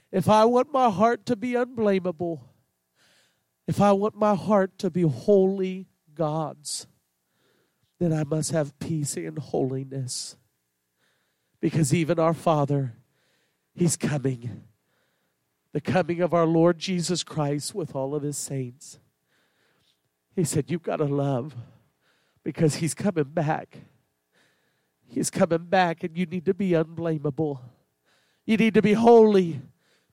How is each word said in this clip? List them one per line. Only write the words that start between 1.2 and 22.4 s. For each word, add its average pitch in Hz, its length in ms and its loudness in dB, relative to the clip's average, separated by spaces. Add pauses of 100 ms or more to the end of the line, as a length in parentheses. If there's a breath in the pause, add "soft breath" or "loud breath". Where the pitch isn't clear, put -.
to 247 100 0
be 240 180 -4
unblameable, 190 880 -2 (1200)
if - 140 -2
I 202 120 6
want 202 240 0
my 208 180 2
heart 190 440 0
to 190 120 -4
be 175 120 -2
holy 190 840 2 (260)
God's, 151 760 -6 (1120)
then 170 120 0
I 156 120 -2
must 151 260 -4
have 147 300 -4
peace 151 360 -4
and 160 220 -10
holiness. 135 1000 -6 (1200)
Because 156 340 0
even 170 240 0
our 165 160 2
Father, 143 600 0 (760)
he's 175 240 0
coming. 120 680 -4 (1080)
The 151 80 -6
coming 170 400 -2
of 170 140 0
our 170 120 4
Lord 165 320 4
Jesus 175 440 -4
Christ 147 520 -6
with 175 200 -8
all 135 200 -4
of 147 100 -4
his 147 120 -6
saints. 131 600 -10 (1400)
He 190 80 -2
said, 151 280 -2
"You've 113 120 -6
got 190 140 -6
to 156 80 -2
love 139 500 -4 (880 soft breath)